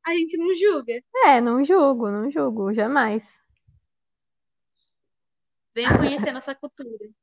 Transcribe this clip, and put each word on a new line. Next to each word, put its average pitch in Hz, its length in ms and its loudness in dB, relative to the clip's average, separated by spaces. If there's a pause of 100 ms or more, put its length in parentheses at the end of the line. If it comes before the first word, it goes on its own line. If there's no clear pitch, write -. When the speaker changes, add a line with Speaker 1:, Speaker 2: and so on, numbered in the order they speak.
Speaker 1:
A 330 100 -4
gente 330 220 -2
não 349 180 0
julga. 285 460 0 (240)
Speaker 2:
É, 254 160 6
não 240 240 2
julgo, 277 460 2
não 214 180 -4
julgo, 220 440 -4
jamais. 220 680 -2 (2250)
Speaker 1:
Venha 240 200 0
conhecer 285 360 0
nossa 262 240 -12
cultura. 220 540 -16 (140)